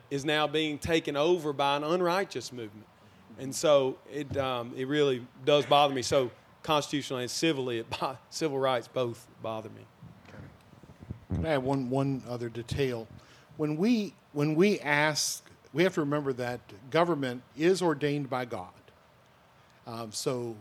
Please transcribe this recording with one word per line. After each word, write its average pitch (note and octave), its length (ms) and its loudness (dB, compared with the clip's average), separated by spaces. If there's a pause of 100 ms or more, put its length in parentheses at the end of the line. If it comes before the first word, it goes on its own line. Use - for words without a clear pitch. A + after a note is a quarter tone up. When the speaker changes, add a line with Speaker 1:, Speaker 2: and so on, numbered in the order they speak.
Speaker 1:
is C#3 140 -4
now D3+ 240 0
being D3+ 300 -2
taken D#3+ 400 0
over D#3 360 2
by C#3 240 2
an D3 60 -2
unrighteous F3 680 0
movement. G#2+ 360 -12 (520)
And C3+ 140 -8
so C#3 440 4 (160)
it, C#3+ 240 -6
um, B2 400 -4
it C3 100 -6
really C3+ 380 2 (180)
does C#3+ 220 4
bother C#3+ 280 6
me. B2+ 80 -2
So B2+ 300 2 (320)
constitutionally C#3 600 0
and A#2+ 80 -6
civilly, C3 480 0
it A#2 100 -8
bo-, C3+ 280 -6 (120)
civil C#3+ 300 -2
rights C3 280 2
both A#2+ 400 -4 (140)
bother A2 280 -8
me. G#2+ 160 -18 (1500)
Speaker 2:
Can - 120 0
I D#3 100 2
add C3 80 2
one, C3+ 260 -2
one C3+ 400 0
other A#2+ 200 -6
detail? A#2 580 -4 (500)
When D3+ 200 -2
we, G#3 360 0 (200)
when D3 220 2
we G3 240 6
ask, D3 640 0 (300)
we D#3 100 4
have F#3 120 4
to E3+ 60 0
remember C#3+ 320 0
that A#2+ 280 -4 (300)
government C#3+ 500 2 (160)
is F3 240 4
ordained D3 480 0
by B2+ 160 -2
God. F#2+ 240 -8 (1160)
Um, A#2 240 -10
so A#2+ 500 -4